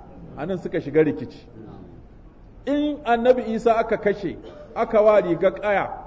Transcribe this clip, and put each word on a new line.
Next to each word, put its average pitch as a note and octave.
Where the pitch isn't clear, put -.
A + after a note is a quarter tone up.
a C#3+
nan F#3
suka F3+
shiga C#3+
rikici. C3+
In D4
Annabi A#3
Isa A3+
aka A3
kashe, -
aka A3+
wa G#3+
riga F3
ƙaya, F#3+